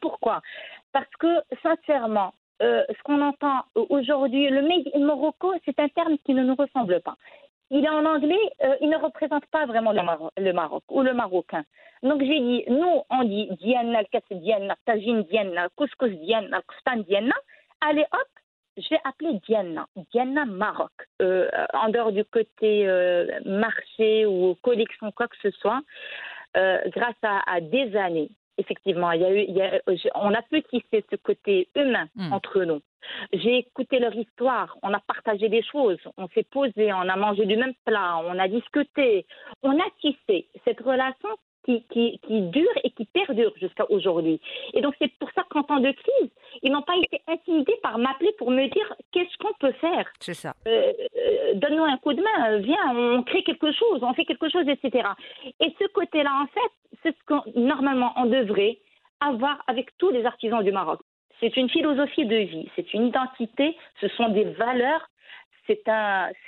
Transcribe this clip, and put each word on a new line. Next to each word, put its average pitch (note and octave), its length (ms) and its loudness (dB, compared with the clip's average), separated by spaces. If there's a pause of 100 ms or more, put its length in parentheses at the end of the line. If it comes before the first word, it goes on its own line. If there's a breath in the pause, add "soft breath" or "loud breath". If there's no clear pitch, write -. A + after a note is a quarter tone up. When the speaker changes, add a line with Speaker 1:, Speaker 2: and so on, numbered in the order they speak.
Speaker 1:
pourquoi ? » G#3+ 400 -2 (520 loud breath)
Parce - 260 0
que, E4 140 4 (300)
sincèrement, A#3 720 0 (300)
euh, A#3 220 4 (120)
ce - 60 -20
qu'on C#4+ 200 0
entend C#4 400 0 (120)
aujourd'hui, C4+ 720 2
le C#4 140 2
Made D#4 320 2
in C#4+ 100 4
Morocco, D4+ 480 0 (120)
c'est - 160 -6
un D4 80 4
terme E4 360 0
qui C#4 100 2
ne C4 80 4
nous B3+ 120 2
ressemble A#3+ 460 0
pas. - 160 -10 (540 loud breath)
Il C4+ 140 2
est D4+ 60 4
en D4+ 160 2
anglais, D#4 320 2 (240)
euh, C4+ 180 4
il D4+ 80 0
ne D#4 80 2
représente D4+ 500 -2
pas D#4 200 -2
vraiment A3+ 260 2
le G3 100 2
Maro-, E3 360 -4
le F#3+ 140 2
Maroc D3+ 360 -4
ou - 140 2
le B3+ 100 2
Marocain. F#3 520 -2 (380 soft breath)
Donc C#4 200 2
j'ai C#4+ 180 2
dit, A#3+ 280 0
nous D#4 420 2
on B3+ 140 2
dit G#3 240 -2 (120)
Diana, A#3 400 0
le G#3 60 -2
casse - 240 -2
Diana, G3 440 -2 (120)
tagine A3 380 0
Diana, F3 520 -2
couscous C4+ 320 -2
Diana, F#3+ 580 -2
kftan B3 420 -4
Diana. G#3 260 2 (480 soft breath)
Allez D4+ 300 2
hop, B4+ 160 -2 (500)
je C4 100 -8
vais D#4 160 2
appeler D4+ 300 -4 (120)
Diana, E3+ 400 -2 (260)
Diana C4 340 0
Maroc. F#3+ 460 -4 (280)
Euh, F#3 300 2 (240)
en A3 160 0
dehors A3 220 0
du G3+ 120 0
côté, G#3+ 640 0
euh, F3+ 380 2 (180)
marché A3 800 0
ou F#3 380 2
collection, A3 500 -2
quoi A#3+ 160 -4
que - 140 -20
ce G3+ 80 0
soit, A#3 320 -2 (720 loud breath)
euh, F#3+ 300 4
grâce A3 360 -4
à, G3+ 200 0 (100)
à F3+ 80 0
des G#3 360 -2
années, E3+ 340 0 (260)
effectivement, F3 560 -2
il E3 80 2
y F3+ 40 2
a F#3 60 4
eu, G3 120 2
il G3 140 -4
y F#3+ 60 2
a, F#3+ 160 0 (100)
je, F#3+ 260 0
on G3+ 180 0
a A3+ 100 0
pu D#4 200 -2
tisser A#3 480 -2
ce - 60 -6
côté G3 580 -2
humain A#3 400 0
Speaker 2:
Hmm. F#3 180 -6
Speaker 1:
entre G3 300 -2
nous. E3 180 -2 (520 loud breath)
J'ai G#3 260 2
écouté B3+ 420 -2
leur A#3 140 0
histoire, A3+ 680 -4
on G3+ 100 -4
a G#3 80 0
partagé G#3+ 480 -2
des A3 140 2
choses, A3+ 360 0 (180)
on F#3+ 120 -10
s'est A3 220 0
posé, G#3+ 420 0
on F#3 160 -2
a F#3 80 0
mangé G3+ 300 0
du G3 100 2
même B3+ 160 0 (140)
plat, F#3 380 0
on F3+ 140 -6
a F#3+ 100 2
discuté, A#3+ 760 0 (380 loud breath)
on C4+ 160 2
a F#4+ 100 0 (120)
tissé - 480 -2 (160)
cette A3+ 160 -2
relation C4 500 -2 (340)
qui, A#3+ 260 0
qui, A#3 360 0
qui G#3+ 160 0
dure D4+ 420 2
et B3+ 60 0
qui - 160 -8
perdure A#3+ 500 0
jusqu'à - 340 -4
aujourd'hui. E3 500 2 (340 loud breath)
Et - 80 2
donc, C#4 160 0
c'est D4+ 200 0
pour C4+ 120 -10
ça F#4 180 -2
qu'en D4 140 -2
temps C#4+ 180 0
de C4+ 120 4
crise, A#4+ 380 0 (320 loud breath)
ils C4+ 100 2
n'ont C#4+ 100 0
pas F4 140 0
été - 320 -2
intimidés E4 540 0
par A3 160 -4
m'appeler C4+ 380 0
pour A#3+ 140 -2
me C4 160 2
dire - 260 -2 (200)
qu'est-ce F4+ 260 -2
qu'on G#4 200 -4
peut C4 220 2
faire. D#4+ 260 -2 (140)
Speaker 2:
C'est F3+ 140 -10
ça. D#3 200 -10 (120)
Speaker 1:
Euh, A3 260 2 (240)
euh, - 380 0
donne-nous D4 300 0
un C4+ 140 2
coup D4 140 -2
de C4+ 100 -2
main, F#4 280 2
euh, G#3+ 80 2
viens, C4+ 360 0
on A#3+ 280 2
crée F4+ 200 -2
quelque D#4 300 -2
chose, F#4 300 2
on B3 100 0
fait E4 140 0
quelque D#4 240 -4
chose, D#4 180 0
et C#4 140 0
cetera. A3 340 -2 (440 loud breath)
Et D#4+ 200 0
ce G4+ 120 0
côté-là, D4 400 0 (100)
en F#3+ 60 -2
fait, A4 240 -2 (300)
c'est D#4+ 140 -2
ce - 80 -20
que, C4+ 340 -2
normalement, C4 580 2
on B3 100 2
devrait G#3+ 520 2 (420 soft breath)
avoir C#4 460 -2
avec B3 320 -4
tous F#4 120 2
les B3 160 2
artisans A3+ 360 -2
du G3 100 2
Maroc. D#3+ 280 -2 (400)
C'est A#3 160 0
une B3+ 140 2
philosophie D4 560 2
de G#3 80 0
vie, E3+ 400 -2
c'est - 200 -8
une A3 120 2
identité, C4 720 -2 (240 loud breath)
ce G3+ 80 0
sont A#3 220 0
des G#3 120 2
valeurs, A#3+ 640 0 (600 loud breath)
c'est G#3+ 200 -2
un, G3+ 420 0 (180)